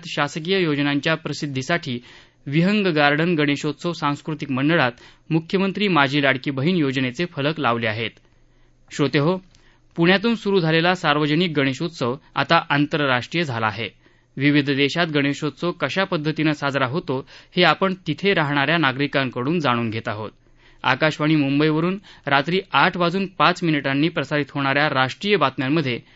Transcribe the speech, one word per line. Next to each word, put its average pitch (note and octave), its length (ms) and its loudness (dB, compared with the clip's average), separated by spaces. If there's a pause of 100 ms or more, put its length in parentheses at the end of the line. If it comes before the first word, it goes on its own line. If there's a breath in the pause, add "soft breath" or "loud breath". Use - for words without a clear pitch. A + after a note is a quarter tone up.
शासकीय E3 560 -2
योजनांच्या C#3+ 540 0
प्रसिद्धीसाठी C#3+ 840 -4 (460 loud breath)
विहंग F#3 420 2
गार्डन D3+ 480 2
गणेशोत्सव D3 560 -2
सांस्कृतिक D3 600 -6
मंडळात C3+ 400 2 (380 loud breath)
मुख्यमंत्री F#3+ 580 0
माझी C#3+ 360 2
लाडकी C3 280 0
बहीण C#3 240 0
योजनेचे C3+ 500 0
फलक D#3 340 -4
लावले A#2 280 0
आहेत. A2 220 -4 (840)
श्रोतेहो, D3 460 0 (580 soft breath)
पुण्यातून F#3+ 400 4
सुरू G3+ 240 0
झालेला E3 360 2
सार्वजनिक D3+ 640 0
गणेशोत्सव C3+ 580 -2 (200 soft breath)
आता D#3+ 340 2
आंतरराष्ट्रीय D3 760 0
झाला A2+ 240 -2
आहे. G#2+ 380 -8 (320 soft breath)
विविध C#3 280 2
देशात C#3+ 420 0
गणेशोत्सव D3 640 -2
कशा E3+ 320 -4
पद्धतीनं D#3 480 -2
साजरा C#3 340 -2
होतो, C#3 420 -4 (300 loud breath)
हे F3+ 60 4
आपण F3+ 300 2 (140)
तिथे F#3+ 260 0
राहणाऱ्या D3 440 0
नागरिकांकडून C#3 840 0
जाणून A#2+ 300 0
घेत A2 180 -6
आहोत. G#2+ 240 -8 (520 soft breath)
आकाशवाणी D3+ 520 2
मुंबईवरून D3+ 640 2 (280 loud breath)
रात्री C#3+ 340 0 (140)
आठ E3 240 4
वाजून F3 280 0
पाच F3 380 0
मिनिटांनी C#3+ 460 0
प्रसारित D3 400 -2
होणाऱ्या C#3 400 0
राष्ट्रीय C#3 460 0
बातम्यांमध्ये C3+ 640 0 (160 soft breath)